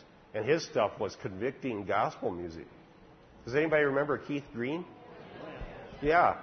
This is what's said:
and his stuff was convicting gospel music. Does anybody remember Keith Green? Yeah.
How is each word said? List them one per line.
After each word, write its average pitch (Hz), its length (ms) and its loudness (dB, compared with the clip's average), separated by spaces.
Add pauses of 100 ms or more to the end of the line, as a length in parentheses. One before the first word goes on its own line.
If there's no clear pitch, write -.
(360)
and 107 100 -2
his 139 200 2
stuff 107 340 0
was 101 220 -2
convicting 107 640 -4
gospel 110 440 0
music. 85 380 -8 (800)
Does 117 80 -10
anybody 151 300 4
remember 143 340 2
Keith 143 340 -4
Green? 135 320 -2 (1160)
Yeah. 147 420 6